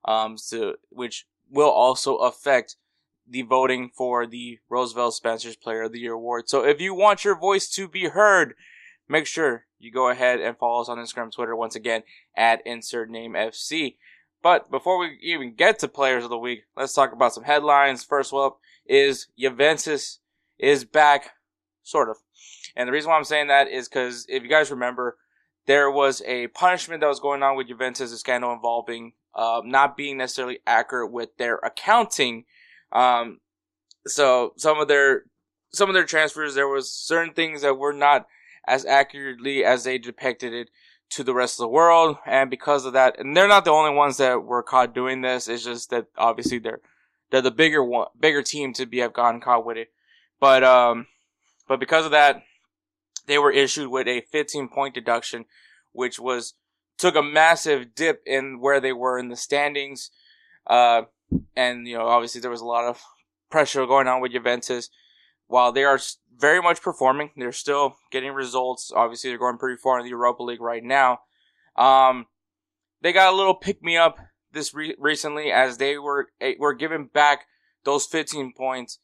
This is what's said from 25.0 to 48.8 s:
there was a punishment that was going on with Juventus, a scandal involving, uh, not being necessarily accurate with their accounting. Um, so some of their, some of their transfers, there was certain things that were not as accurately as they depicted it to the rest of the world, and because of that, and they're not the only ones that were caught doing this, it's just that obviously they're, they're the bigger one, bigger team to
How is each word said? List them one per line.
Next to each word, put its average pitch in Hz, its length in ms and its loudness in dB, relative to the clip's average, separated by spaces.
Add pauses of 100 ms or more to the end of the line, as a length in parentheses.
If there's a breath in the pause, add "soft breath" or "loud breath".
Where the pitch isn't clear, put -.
there 139 240 4
was 139 360 0
a 123 220 -6
punishment 175 520 -2
that 151 80 2
was 135 140 -2
going 143 200 -4
on 139 140 2
with 131 140 -8
Juventus, 123 420 -8
a 117 60 -14
scandal 123 340 -4
involving, 117 600 -6 (200)
uh, 117 300 -2
not 135 320 0
being 143 220 -8
necessarily 127 500 -8
accurate 117 460 0
with 117 240 -10
their 120 260 -4
accounting. 131 800 0 (480 soft breath)
Um, 120 480 2 (640)
so 127 520 2
some 156 200 2
of 151 120 -2
their, 139 340 4 (480)
some 202 160 0
of 196 60 -2
their 185 100 4
transfers, 156 500 -2
there 139 140 0
was 139 260 -4
certain 165 400 -4
things 160 280 -4
that 139 160 0
were 143 160 -4
not 143 340 2 (400 soft breath)
as 131 180 -2
accurately 139 800 0
as 120 220 2
they 131 120 -4
depicted 120 540 -8
it 117 180 -12 (400 soft breath)
to - 140 -10
the 127 100 -2
rest 123 260 -2
of - 40 -4
the - 40 -4
world, 160 580 6
and 135 240 0
because 131 360 -2
of 127 80 -8
that, 127 260 4
and 139 180 -2
they're 190 100 6
not 202 180 6
the 165 60 4
only 151 220 4
ones 143 240 2
that 127 260 0
were 123 200 -4
caught 123 320 0
doing 127 260 -4
this, 127 260 -4
it's 117 160 -8
just 117 280 -10
that 120 160 -4 (100)
obviously 117 400 -2
they're, 113 240 -10 (480)
they're 131 100 2
the 127 120 0
bigger 151 320 2
one, 120 240 -2 (120)
bigger 151 220 2
team 139 320 -6
to 127 140 -8